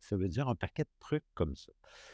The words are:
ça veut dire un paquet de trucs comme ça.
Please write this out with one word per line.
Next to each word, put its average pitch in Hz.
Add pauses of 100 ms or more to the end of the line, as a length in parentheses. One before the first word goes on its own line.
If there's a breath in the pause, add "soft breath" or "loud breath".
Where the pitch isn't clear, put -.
ça -
veut 95
dire 127
un 117
paquet -
de -
trucs - (100)
comme 73
ça. - (420 loud breath)